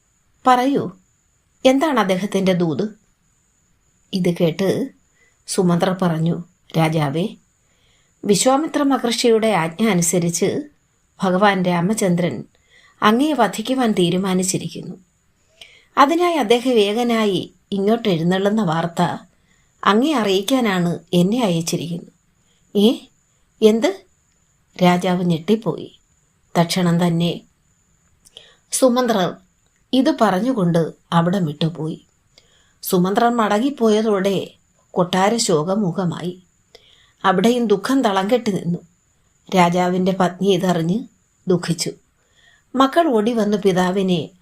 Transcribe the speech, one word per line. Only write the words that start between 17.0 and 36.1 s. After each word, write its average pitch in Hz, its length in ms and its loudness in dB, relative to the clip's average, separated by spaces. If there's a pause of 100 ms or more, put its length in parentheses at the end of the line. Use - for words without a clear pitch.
ഇങ്ങോട്ട് 214 360 0
എഴുന്നള്ളുന്ന 190 540 0
വാർത്ത 165 400 -2 (800)
അങ്ങയെ 247 300 2
അറിയിക്കാനാണ് 196 840 0 (140)
എന്നെ 185 280 2
അയച്ചിരിക്കുന്നത്." 170 720 -4 (680)
"ഏ, 202 100 6 (720)
എന്ത്?" 226 300 4 (840)
രാജാവ് 180 480 2
ഞെട്ടിപ്പോയി. 175 640 -2 (640)
തക്ഷണം 170 520 0
തന്നെ 170 340 -2 (1300)
സുമന്ത്രർ 233 600 0 (580)
ഇത് 269 280 2
പറഞ്ഞുകൊണ്ട് 185 720 0 (200)
അവിടം 175 320 2
വിട്ടുപോയി. 156 540 -6 (840)
സുമന്ത്രർ 196 480 2
മടങ്ങിപ്പോയതോടെ 214 1080 0 (580)
കൊട്ടാര 190 420 0
ശോകമുഖമായി. 180 1080 -2 (800)